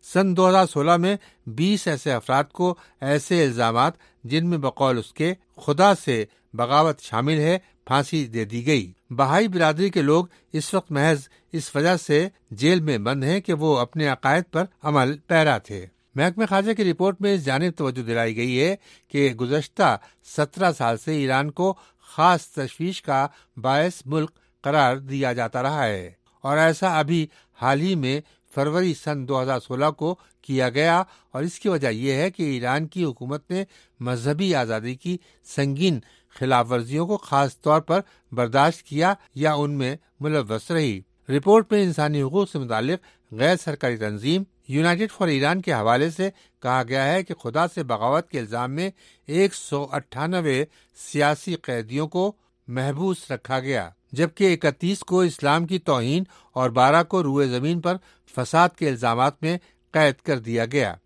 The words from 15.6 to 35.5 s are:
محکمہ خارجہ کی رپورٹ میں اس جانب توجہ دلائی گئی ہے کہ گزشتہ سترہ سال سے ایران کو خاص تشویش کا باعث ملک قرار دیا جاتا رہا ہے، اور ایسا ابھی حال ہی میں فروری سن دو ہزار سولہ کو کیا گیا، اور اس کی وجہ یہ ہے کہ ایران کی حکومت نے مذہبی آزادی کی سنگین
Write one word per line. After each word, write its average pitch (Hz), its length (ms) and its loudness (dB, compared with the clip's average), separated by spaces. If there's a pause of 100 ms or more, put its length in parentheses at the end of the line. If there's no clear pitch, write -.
محکمہ 175 340 0
خارجہ 196 240 0
کی 214 120 0
رپورٹ 180 360 0
میں 202 140 2
اس 165 100 -2
جانب 151 320 0
توجہ 127 260 -4
دلائی 117 340 -2
گئی 123 240 0
ہے 175 140 2 (340)
کہ 139 260 2
گزشتہ 131 640 0 (400)
سترہ 175 360 0
سال 117 260 -2
سے 156 180 -4
ایران 139 340 0
کو 185 220 -2 (360)
خاص 170 400 2
تشویش 160 540 -8
کا 139 240 0 (300)
باعث 143 500 0
ملک 151 240 -4 (340)
قرار 139 320 2
دیا 135 360 -4
جاتا 120 300 -4
رہا 139 240 0
ہے، 92 240 -4 (340)
اور 143 140 0
ایسا 165 400 2
ابھی 156 280 0 (320)
حال 139 220 2
ہی 190 140 0
میں 139 260 -2 (320)
فروری 156 420 0
سن 143 340 -6
دو 131 140 0
ہزار 131 180 -2
سولہ 135 300 -2
کو 156 240 -4 (280)
کیا 131 260 0
گیا، 165 340 2 (280)
اور 131 120 -8
اس 175 180 -8
کی 220 80 -2
وجہ 147 200 0
یہ 120 240 -2
ہے 156 180 0
کہ 180 120 -8
ایران 135 440 -2
کی 175 180 -4
حکومت 135 460 -8
نے 190 140 -4 (360)
مذہبی 139 540 -2
آزادی 117 400 -2
کی 175 220 -6 (300)
سنگین 139 540 0 (360)